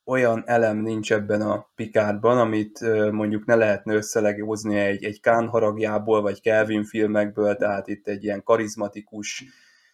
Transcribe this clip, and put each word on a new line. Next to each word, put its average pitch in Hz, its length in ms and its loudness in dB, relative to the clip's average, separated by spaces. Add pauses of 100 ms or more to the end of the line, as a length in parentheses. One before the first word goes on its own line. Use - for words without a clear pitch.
olyan 123 400 2
elem 113 320 2
nincs 110 360 -4
ebben 107 280 2
a 107 340 -4
Picardban, 110 640 2
amit, 107 440 0
ö, 107 300 0
mondjuk 107 340 -2
ne 117 100 4
lehetne 110 380 2
összelegózni 107 840 -2
egy, 98 240 -2
egy 104 180 -8
Khan 117 260 2
haragjából, 107 760 0
vagy 98 200 -4
Kelvin 110 420 2
filmekből, 104 720 0
tehát 101 320 -2
itt 101 200 -10
egy 101 160 -6
ilyen 101 200 -4
karizmatikus, 107 1000 -4 (500)